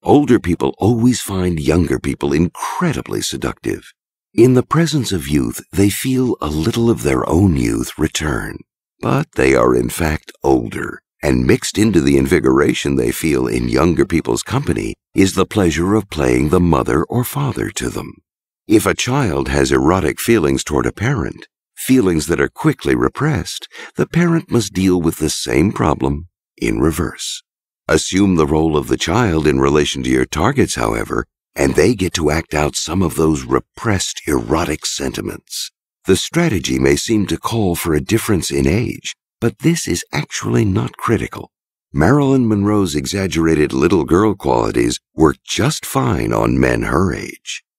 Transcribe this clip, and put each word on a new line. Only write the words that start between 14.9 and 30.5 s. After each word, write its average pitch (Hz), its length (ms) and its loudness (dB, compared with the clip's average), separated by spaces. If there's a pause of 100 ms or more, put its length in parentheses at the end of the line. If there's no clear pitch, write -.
is 95 200 4
the 95 120 0
pleasure 90 480 0
of 104 160 -2
playing 67 400 0
the 90 100 4
mother 76 440 2
or 120 200 -2
father 110 460 -4
to 62 200 -6
them. - 240 -12 (540)
If 101 180 4
a 90 80 0
child 90 540 -2
has 67 240 2
erotic 76 480 2
feelings 76 420 2
toward 65 240 -2
a 60 60 -2
parent, - 560 -6 (280)
feelings 92 520 2
that 82 120 0
are 65 80 0
quickly - 460 -2
repressed, 101 720 -4 (300)
the - 100 0
parent 165 440 0
must 110 220 0
deal 90 300 2
with 82 140 0
the 76 140 -2
same 76 420 0
problem 71 560 -2 (280)
in 55 220 -2
reverse. 76 640 -4 (480)
Assume 92 460 2
the 78 100 4
role 78 300 2
of 65 120 -2
the 65 100 0
child 85 480 0
in 69 140 2
relation 71 420 2
to 64 80 -2
your 64 160 2
targets, 107 480 0